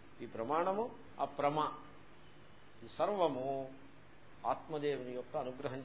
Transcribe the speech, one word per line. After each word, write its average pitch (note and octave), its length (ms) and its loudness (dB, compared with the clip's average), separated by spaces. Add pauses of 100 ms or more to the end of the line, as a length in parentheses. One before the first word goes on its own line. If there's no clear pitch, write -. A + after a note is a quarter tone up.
(220)
ఈ A#2+ 40 -4
ప్రమాణము, E3+ 680 4 (300)
ఆ C#3 40 2
ప్రమ, C#3+ 460 4 (1120)
ఈ - 20 -8 (100)
సర్వము C#3 720 4 (800)
ఆత్మదేవుని C#3 640 2
యొక్క B2 260 -2
అనుగ్రహం C3 480 -2